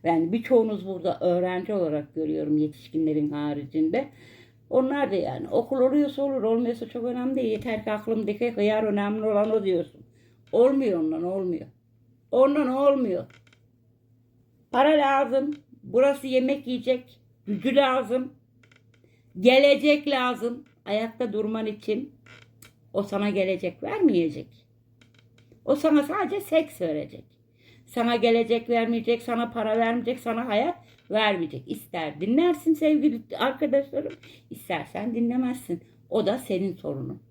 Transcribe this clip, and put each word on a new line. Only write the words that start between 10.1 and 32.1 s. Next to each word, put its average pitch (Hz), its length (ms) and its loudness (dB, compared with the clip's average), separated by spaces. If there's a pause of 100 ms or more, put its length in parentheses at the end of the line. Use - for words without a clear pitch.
Olmuyor 247 480 4
ondan, 160 220 -2
olmuyor. 180 440 -4 (640)
Ondan 277 380 4
olmuyor. 262 580 2 (1500)
Para 269 180 6
lazım. 277 600 2 (320)
Burası 269 440 0
yemek 262 400 0
yiyecek. 247 540 -4 (260)
Gücü 208 300 0
lazım. 254 560 0 (1080)
Gelecek 277 680 4
lazım. 247 560 -4 (200)
Ayakta 220 480 -4
durman 220 340 -4
için 214 460 -6 (800)
o 202 100 -2
sana 202 280 -2
gelecek 185 520 -2
vermeyecek. 233 640 0 (1160)
O 285 120 2
sana 302 260 4
sadece 392 380 -4
seks 320 400 0
verecek. 151 440 -6 (640)
Sana 233 300 0
gelecek 233 520 2
vermeyecek, 233 540 0
sana 233 280 -4
para 220 280 -2
vermeyecek, 233 420 0
sana 233 280 -4
hayat 240 280 0 (340)
vermeyecek. 185 560 0
İster 156 540 -8